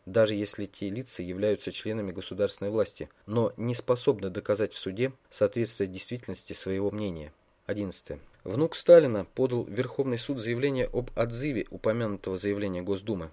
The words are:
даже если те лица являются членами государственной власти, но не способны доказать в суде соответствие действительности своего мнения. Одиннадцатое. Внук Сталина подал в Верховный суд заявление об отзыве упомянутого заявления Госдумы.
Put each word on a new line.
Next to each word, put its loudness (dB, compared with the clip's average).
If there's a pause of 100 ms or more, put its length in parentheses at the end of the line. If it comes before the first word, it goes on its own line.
даже 4
если -4
те -8
лица -8
являются 0
членами -4
государственной -4
власти, -2 (160)
но 0
не -2
способны 0
доказать 0
в -12
суде -2 (180)
соответствие 0
действительности -8
своего -2
мнения. -6 (340)
Одиннадцатое. -6 (240)
Внук 0
Сталина 8
подал 2
в -12
Верховный 0
суд -4
заявление 0
об -2
отзыве 0
упомянутого 0
заявления -2
Госдумы. -4